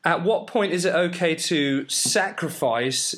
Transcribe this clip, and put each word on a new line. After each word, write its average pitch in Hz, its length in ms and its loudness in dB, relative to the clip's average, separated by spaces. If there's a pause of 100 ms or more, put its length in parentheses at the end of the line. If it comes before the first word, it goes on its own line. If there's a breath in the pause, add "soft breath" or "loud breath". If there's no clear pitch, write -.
At 165 200 2
what - 240 0
point 202 240 0
is 175 140 -2
it 175 100 2
okay 175 400 2
to 143 520 0
sacrifice, 135 1300 -2